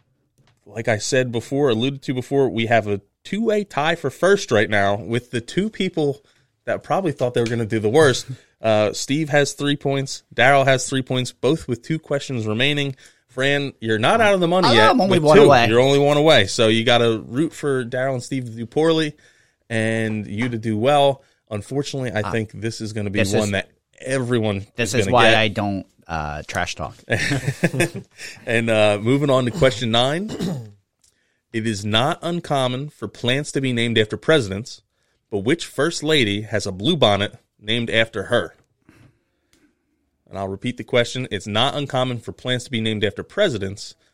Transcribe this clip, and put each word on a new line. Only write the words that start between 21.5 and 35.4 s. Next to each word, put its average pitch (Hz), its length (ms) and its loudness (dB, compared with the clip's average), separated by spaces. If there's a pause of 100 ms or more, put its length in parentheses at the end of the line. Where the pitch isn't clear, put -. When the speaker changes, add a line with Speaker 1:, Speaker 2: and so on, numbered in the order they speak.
Speaker 1:
I 104 140 -4
Speaker 2:
Ah. 92 80 -6
Speaker 1:
think 110 180 -4
this 104 300 -10
is 107 100 -8
gonna 107 180 -6
be 101 100 -4
Speaker 2:
This 101 140 0
Speaker 1:
one 107 100 2
Speaker 2:
is, 104 80 -2
Speaker 1:
that 95 180 -4 (320)
everyone 117 760 -2
Speaker 2:
this 117 140 -2
Speaker 1:
is - 60 -4
Speaker 2:
is 110 100 2
Speaker 1:
gonna 120 80 0
Speaker 2:
why 113 160 6
Speaker 1:
get. 110 100 4
Speaker 2:
I 110 80 2
don't, 101 380 -4 (200)
uh, 78 400 -8
trash 87 300 -6
talk. - 220 -10 (100)
Speaker 1:
<laughs> - 1400 -4
And, 117 240 0
uh, 107 320 4
moving 139 280 2
on 127 160 2
to 117 60 -2
question 123 400 0
nine. 139 380 0
<clears throat> 143 440 -8 (800)
It 113 120 -4
is 107 200 -4
not 117 360 0
uncommon 147 680 -4
for - 180 -12
plants 131 460 -4
to 147 80 -2
be 131 100 -2
named 117 260 0
after 107 200 0
presidents, 110 640 0 (500)
but 104 140 -2